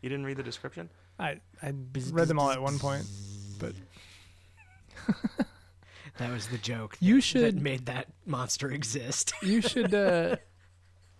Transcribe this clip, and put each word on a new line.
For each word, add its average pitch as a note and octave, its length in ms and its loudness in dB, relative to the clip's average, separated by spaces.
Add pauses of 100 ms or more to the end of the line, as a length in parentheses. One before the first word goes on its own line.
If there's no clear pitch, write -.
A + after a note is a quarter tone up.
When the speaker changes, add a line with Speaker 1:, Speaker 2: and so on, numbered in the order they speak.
Speaker 1:
You B2+ 80 -6
didn't C#3 160 -4
read C3+ 120 -6
the C3+ 60 -4
description? C3+ 460 -10 (300)
Speaker 2:
I, D3+ 200 -4 (220)
I C#3+ 100 -6
Speaker 3:
Bzz, C3+ 420 -6
Speaker 2:
read E3 140 4
them D#3+ 100 2
Speaker 3:
bzz, D3 40 4
Speaker 2:
all C#3 80 4
Speaker 3:
bzz, C3+ 40 2
Speaker 2:
at C3 80 -2
one C#3 180 -2
point, C#3 240 -2
Speaker 3:
bzz. G2+ 560 -12
Speaker 2:
but - 140 -6 (1300)
Speaker 3:
<laughs> - 400 -2 (680)
That B2 140 -4
was A2+ 160 -6
the A#2+ 100 -4
joke A2 420 -6
Speaker 2:
You G3 160 8
Speaker 3:
that, C4+ 60 8
Speaker 2:
should A#3 360 4
Speaker 3:
that - 40 0
made C3 240 -2
that - 220 -4 (180)
monster C3 460 -2
exist. A#2+ 640 -4
<laughs> - 60 -16
Speaker 2:
You G3+ 180 4
should, G#3+ 320 2
uh, F3+ 440 4 (840)